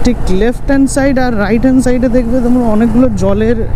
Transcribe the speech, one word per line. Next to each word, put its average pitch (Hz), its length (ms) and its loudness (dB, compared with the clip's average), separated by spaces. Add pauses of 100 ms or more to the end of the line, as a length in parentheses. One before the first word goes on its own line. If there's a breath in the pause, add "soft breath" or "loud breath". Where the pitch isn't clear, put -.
ঠিক 247 140 0 (240)
লেফট 240 300 -2
হ্যান্ড 277 240 2
সাইড 269 200 0 (100)
আর 247 60 -2 (120)
রাইট 214 240 0
হ্যান্ড 262 180 2
সাইডে 254 220 0 (100)
দেখবে 247 280 0
তোমরা 247 180 0 (120)
অনেকগুলো 233 320 2 (160)
জলের 214 340 0 (180)